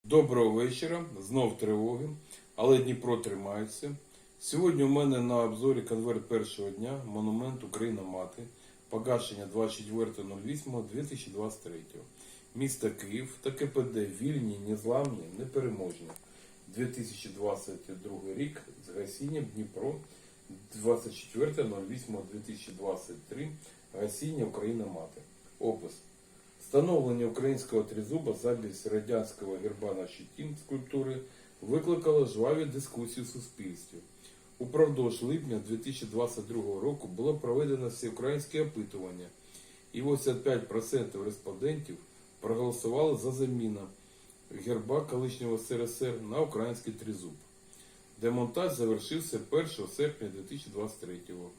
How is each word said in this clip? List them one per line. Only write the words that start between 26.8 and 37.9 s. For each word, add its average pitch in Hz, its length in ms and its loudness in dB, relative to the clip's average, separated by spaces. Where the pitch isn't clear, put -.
українського 127 580 2
тризуба 113 500 -2
замість 110 540 -2
радянського 104 760 0
герба 101 300 -2
на 92 140 -4
щиті 143 420 -10
скульптури 131 560 -2
викликало 151 640 6
жваві 127 400 4
дискусії 123 600 -6
в - 40 -12
суспільстві. - 680 -12
Упродовж 131 600 4
липня 131 460 0
дві 113 100 0
тисячі 127 280 -6
двадцять 110 420 -2
другого 101 320 -2
року 139 280 0
було 117 260 2
проведено 131 540 2
всеукраїнське 135 720 -2